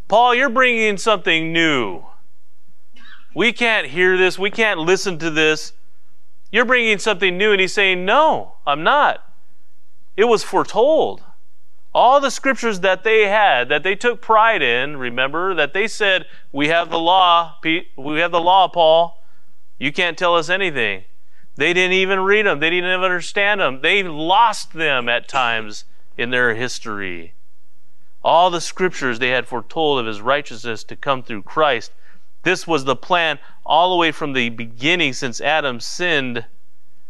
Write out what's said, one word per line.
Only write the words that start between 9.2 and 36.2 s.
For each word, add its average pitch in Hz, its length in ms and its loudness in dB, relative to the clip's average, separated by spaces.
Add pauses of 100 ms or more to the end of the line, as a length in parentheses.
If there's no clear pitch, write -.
It 202 100 4
was 226 180 4
foretold." 196 800 2 (720)
All 247 260 6
the 277 100 2
scriptures 233 520 -2
that 185 220 2
they 220 240 4
had, 180 420 4
that 147 120 2
they 190 140 0
took 240 260 -2
pride 220 400 4
in, 131 360 0
remember, 135 580 -2
that 151 180 0
they 202 140 0
said, 196 400 0 (240)
"We 143 160 0
have 165 240 0
the 170 80 -2
law, 170 640 4
Pe-, 165 320 -2
we 147 240 -4
have 170 100 2
the 170 120 0
law, 180 260 6
Paul. 165 560 4 (560)
You 139 120 -2
can't 175 240 -2
tell 175 200 2
us 160 120 0
anything." 143 580 -2 (500)
They 156 180 2
didn't 180 200 2
even 190 260 2
read 202 260 4
them. 160 140 0
They 160 100 0
didn't 180 220 0
even 185 120 0
understand 190 580 0
them. 131 200 0
They 190 220 2
lost 185 680 0
them 139 360 0
at 120 180 0
times 113 580 -2 (320)
in 120 120 -2
their 123 240 2
history. 101 800 -6 (920)
All 170 280 4
the 170 100 -2
scriptures 160 560 -2
they 123 120 0
had 123 180 0
foretold 139 520 -2
of 117 60 -2
his 107 160 -6
righteousness 117 600 -2
to - 120 -8
come 131 280 -2
through 104 200 -8
Christ. 143 500 0 (500)
This 175 240 0
was 151 180 0
the 135 100 2
plan 165 440 0 (260)
all 170 240 4
the 185 60 0
way 165 160 4
from 143 220 -4
the 120 160 0
beginning 120 640 -2
since 123 280 -4
Adam 143 380 0
sinned, 131 640 -2 (640)